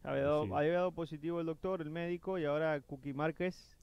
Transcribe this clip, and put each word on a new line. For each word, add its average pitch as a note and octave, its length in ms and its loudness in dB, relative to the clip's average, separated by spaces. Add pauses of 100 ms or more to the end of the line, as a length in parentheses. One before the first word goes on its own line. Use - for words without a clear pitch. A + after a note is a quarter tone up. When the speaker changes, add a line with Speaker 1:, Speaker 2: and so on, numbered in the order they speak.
Speaker 1:
Había C#3 200 0
dado, D3+ 240 4
Speaker 2:
Sí. - 80 -4
Speaker 1:
había D3+ 180 4
dado F3+ 200 2
positivo E3 480 -4
el E3 60 -2
doctor, F3 340 -2
el D3+ 100 -6
médico, F3 500 -2
y D#3 40 0
ahora D3+ 360 2
Cookie C#3 320 -8
Márquez, D#3+ 720 -2